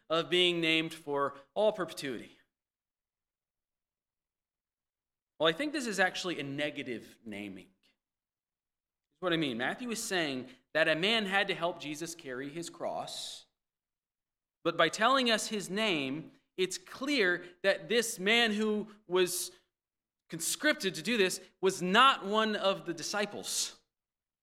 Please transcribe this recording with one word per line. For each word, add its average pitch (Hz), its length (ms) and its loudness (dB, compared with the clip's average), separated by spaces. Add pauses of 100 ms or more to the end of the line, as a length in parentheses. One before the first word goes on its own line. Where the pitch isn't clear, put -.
(100)
of 160 200 0
being 175 300 4
named 160 320 2
for 139 420 -2 (200)
all 208 180 4
perpetuity? 139 640 -6 (3000)
Well, 156 100 6
I 165 40 4
think 285 200 -2
this 277 140 -4
is 196 120 -4
actually 180 400 0
a 143 60 -6
negative 139 600 -6 (200)
naming. 98 420 -10
That's - 1500 -20
what 175 120 0
I 165 60 2
mean. 135 200 -2
Matthew 196 320 -4
is 214 120 -6
saying 147 440 -2 (280)
that 160 140 4
a 156 60 4
man 208 320 2
had 196 220 0
to 185 60 -2
help 175 260 -4
Jesus 151 340 -8
carry 135 340 -10
his 165 220 -10
cross, - 760 -8 (1160)
but 165 140 -2
by 165 120 4
telling 240 420 4
us 214 180 2
his 196 220 -6
name, 160 600 -2 (260)
it's 185 220 -2
clear 208 640 0 (200)
that 180 260 2
this 226 300 0
man 220 340 4
who 214 340 0 (220)
was 180 420 0 (800)
conscripted 190 640 0
to 156 80 -8
do 226 140 0
this 185 240 2 (200)
was 185 220 0
not 226 440 6
one 214 300 0
of 175 300 0
the 170 80 -6
disciples. - 800 -4 (680)